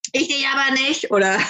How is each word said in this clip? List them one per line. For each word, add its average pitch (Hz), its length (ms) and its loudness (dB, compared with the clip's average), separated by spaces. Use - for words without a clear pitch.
„Ich 277 160 -2
dich 277 240 -2
aber 269 220 2
nicht“ 277 360 -2
oder 190 280 2